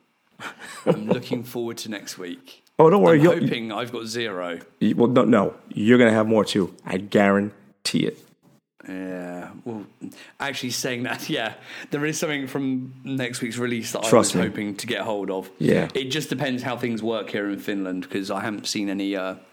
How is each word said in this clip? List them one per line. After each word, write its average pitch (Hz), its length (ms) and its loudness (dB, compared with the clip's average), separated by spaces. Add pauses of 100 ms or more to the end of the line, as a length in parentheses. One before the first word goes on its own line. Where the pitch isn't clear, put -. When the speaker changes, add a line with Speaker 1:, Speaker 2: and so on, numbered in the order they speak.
(840)
Speaker 1:
I'm 214 220 0
looking 123 360 -4
forward 117 360 -8
to 113 100 -10
next - 280 -10
week. 90 460 -14 (140)
Speaker 2:
Oh, 160 120 10
don't 190 140 6
worry. 165 140 8
Speaker 1:
I'm 147 80 6
Speaker 2:
You'll 170 160 6
Speaker 1:
hoping 117 320 -2
I've 117 180 -6
got 117 140 -8
zero. 95 540 -4 (200)
Speaker 2:
y-, 107 160 2
well, - 140 4
no, 131 160 4
no, 104 280 4 (140)
you're 117 300 6
gonna 117 160 8
have 110 140 4
more 110 180 4
too. - 280 0 (120)
I 95 120 -4
guarantee 101 1080 0
it. - 120 -4 (680)
Speaker 1:
Yeah. 90 640 -10 (160)
Well, 110 200 -10 (540)
actually 131 300 -6
saying 123 340 -4
that, 120 260 -6
<laughs> - 0 -
yeah, 117 260 -4 (360)
there 147 140 -2
is 156 120 -2
something 143 300 -4
from 131 460 -4 (100)
next 127 380 -4
week's 120 160 -6
release 120 340 -4
that 104 120 -4
Speaker 2:
Trust 113 100 2
Speaker 1:
I 120 40 10
was 98 180 4
Speaker 2:
me. 90 140 2
Speaker 1:
hoping 104 280 -6
to - 100 -10
get 107 140 -4
hold 101 280 -4
of. 95 200 -4 (100)
Speaker 2:
Yeah. - 340 4
Speaker 1:
It 135 120 -2
just 147 240 -4
depends 131 340 -4
how 123 140 -4
things 117 260 -4
work 110 280 -4
here 104 180 -2
in 98 100 -4
Finland, 95 500 -6
'cause 98 220 -4
I 98 80 -4
haven't 104 260 -6
seen 104 220 -4
any, 98 300 -2
uh, 92 180 -6 (180)